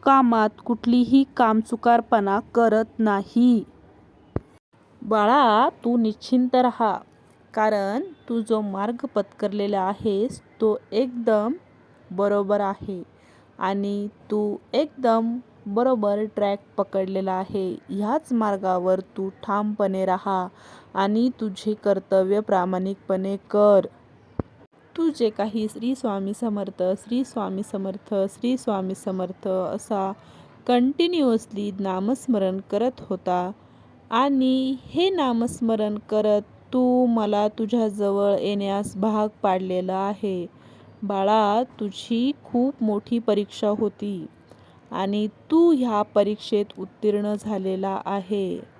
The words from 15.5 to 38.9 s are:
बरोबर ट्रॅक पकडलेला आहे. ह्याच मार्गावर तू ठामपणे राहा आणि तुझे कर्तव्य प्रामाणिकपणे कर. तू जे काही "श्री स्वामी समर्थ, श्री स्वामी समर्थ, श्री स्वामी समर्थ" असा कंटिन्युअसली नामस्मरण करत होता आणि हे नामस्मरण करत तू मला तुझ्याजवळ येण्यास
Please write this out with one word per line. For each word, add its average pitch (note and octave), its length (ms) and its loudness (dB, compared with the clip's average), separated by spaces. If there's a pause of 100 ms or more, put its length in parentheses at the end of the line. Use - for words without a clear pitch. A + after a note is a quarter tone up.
बरोबर G#3+ 580 0 (120)
ट्रॅक G3+ 220 0 (180)
पकडलेला F#3+ 560 -2
आहे. F#3+ 360 -4 (200)
ह्याच A3 440 -4
मार्गावर F#3+ 680 0 (160)
तू F#3+ 120 -4 (140)
ठामपणे G3+ 600 -2
राहा F#3 420 0 (480)
आणि G#3 340 2 (120)
तुझे G#3+ 340 -4
कर्तव्य F#3+ 680 2
प्रामाणिकपणे F#3+ 960 -2 (140)
कर. G#3 360 6 (1080)
तू E4 160 0
जे A#3+ 200 0
काही G#3+ 420 -4
"श्री A#3+ 220 -4
स्वामी G3 400 -4
समर्थ, G3+ 480 -6 (160)
श्री B3 260 -4
स्वामी G3 380 -6
समर्थ, G3 520 -8 (160)
श्री B3 260 -4
स्वामी F#3+ 380 -4
समर्थ" F#3 540 -6
असा F#3+ 640 -4 (540)
कंटिन्युअसली B3 1040 0 (100)
नामस्मरण F#3+ 800 -2 (120)
करत A#3 380 -2
होता F3+ 420 -2 (600)
आणि C4 760 2
हे F4 260 0
नामस्मरण A#3 880 0 (100)
करत G#3+ 340 2 (300)
तू B3+ 340 2
मला G#3+ 420 2
तुझ्याजवळ G#3 880 0
येण्यास G3+ 580 -4